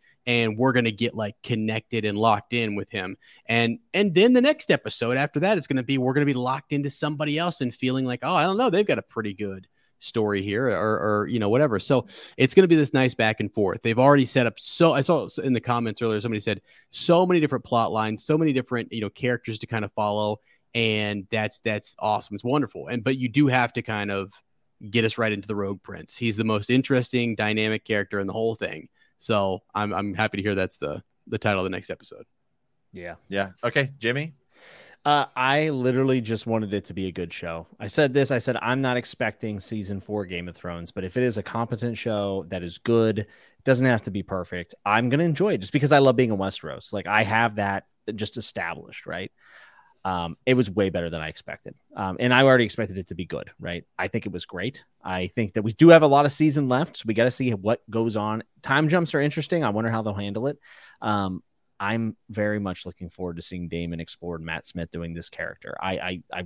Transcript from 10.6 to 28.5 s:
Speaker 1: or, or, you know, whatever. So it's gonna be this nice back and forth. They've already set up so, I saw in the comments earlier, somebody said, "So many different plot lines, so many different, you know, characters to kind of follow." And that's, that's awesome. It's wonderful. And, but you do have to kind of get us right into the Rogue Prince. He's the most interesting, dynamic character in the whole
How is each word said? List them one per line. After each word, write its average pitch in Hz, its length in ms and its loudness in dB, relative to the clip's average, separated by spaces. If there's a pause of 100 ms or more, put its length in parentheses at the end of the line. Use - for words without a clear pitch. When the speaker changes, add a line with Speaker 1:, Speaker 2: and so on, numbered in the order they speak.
Speaker 1:
or, 104 540 0
or, 82 60 -2
you 113 120 -2
know, 101 100 2
whatever. 120 300 2
So 127 260 2 (320)
it's 131 160 4
gonna 190 160 10
be 165 80 6
this 147 160 2
nice 131 220 2
back 110 260 2
and 104 120 -4
forth. 98 280 0
They've 113 180 0
already 139 260 8
set 120 220 2
up - 120 -4
so, 165 340 2
I 143 80 2
saw 135 260 2 (160)
in 135 100 0
the 113 60 0
comments 117 420 -2
earlier, 110 200 0
somebody 113 180 -4
said, 101 220 -2 (300)
"So 170 340 4
many 180 160 4
different 139 240 0
plot 113 260 2
lines, 110 320 -2
so 156 140 2
many 156 160 2
different, 123 400 -4
you 113 80 -6
know, 101 80 -4
characters 120 500 -4
to - 80 -12
kind 113 160 -4
of 98 80 -8
follow." 104 480 -2 (340)
And 107 580 0
that's, 107 280 -4
that's - 400 -6
awesome. 107 340 -2
It's 101 120 -8
wonderful. 123 420 -2
And, 113 160 -6
but 135 140 -2
you 127 100 -2
do 143 200 2
have 127 260 2
to 117 80 -4
kind 104 280 -4
of 98 220 -4 (580)
get 113 140 2
us 110 140 0
right 113 160 0
into 101 120 -6
the 107 100 -6
Rogue 98 280 -6
Prince. - 320 -14
He's 113 220 -2
the 110 80 0
most 107 240 0
interesting, 123 640 2
dynamic 107 480 0
character 101 380 -2
in 98 60 -4
the 92 40 -6
whole 113 240 -2